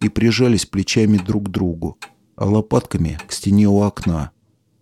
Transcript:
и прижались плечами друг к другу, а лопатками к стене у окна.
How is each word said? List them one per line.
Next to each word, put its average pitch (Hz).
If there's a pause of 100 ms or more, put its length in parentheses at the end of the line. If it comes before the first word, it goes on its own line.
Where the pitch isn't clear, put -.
и 107
прижались 113
плечами 107
друг 101
к 95
другу, 85 (380)
а 104
лопатками 101
к -
стене 101
у 101
окна. 85 (520)